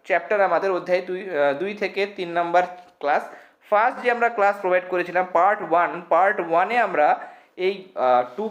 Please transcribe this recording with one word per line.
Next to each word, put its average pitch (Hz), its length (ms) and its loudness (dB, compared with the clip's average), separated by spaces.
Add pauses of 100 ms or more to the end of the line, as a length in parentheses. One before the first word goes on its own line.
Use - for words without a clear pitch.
চ্যাপ্টার 190 360 0
আমাদের 185 300 2
অধ্যায় 180 300 0
দুই, 185 300 -8
আহ, 143 280 0
দুই 196 160 -4
থেকে 196 320 -4
তিন 196 220 -10
নাম্বার 175 340 2 (360)
ক্লাস। 147 240 0 (480)
ফার্স্ট 226 320 2
যে 240 80 0
আমরা 233 180 0
ক্লাস 202 320 2
প্রোভাইড 180 280 0
করেছিলাম 180 440 -2
পার্ট 196 280 2 (100)
ওয়ান, 170 380 0
পার্ট 196 320 2
ওয়ানে 180 380 0
আমরা 175 500 2 (280)
এই, 190 280 -4 (100)
আহ, 127 420 2
টু 214 140 -6